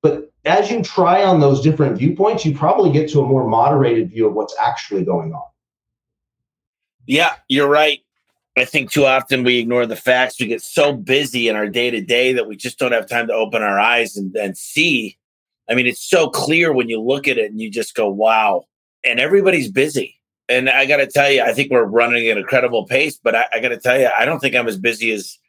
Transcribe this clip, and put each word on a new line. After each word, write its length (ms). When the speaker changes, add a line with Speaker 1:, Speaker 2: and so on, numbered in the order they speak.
Speaker 1:
But 300
as 240
you 140
try 400
on 160
those 220
different 360
viewpoints, 480
you 100
probably 360
get 200
to 100
a 60
more 200
moderated 600
view 180
of 60
what's 260
actually 460
going 280
on. 140
Speaker 2:
Yeah, 280
you're 200
right. 300
I 80
think 260
too 140
often 380
we 140
ignore 300
the 80
facts. 440
We 80
get 140
so 320
busy 540
in 80
our 120
day-to-day 680
that 140
we 80
just 220
don't 140
have 180
time 180
to 60
open 300
our 160
eyes 360
and, 200
and 220
see. 600
I 40
mean, 140
it's 200
so 220
clear 420
when 180
you 120
look 260
at 100
it 140
and 100
you 100
just 240
go, 140
"Wow." 560
And 160
everybody's 520
busy. 480
And 200
I 160
gotta 220
tell 240
you, 100
I 120
think 180
we're 120
running 440
at 100
a 60
credible 420
pace, 320
but 180
I, 180
I 60
gotta 180
tell 220
you, 160
I 100
don't 140
think 160
I'm 120
as 100
busy 340
as 260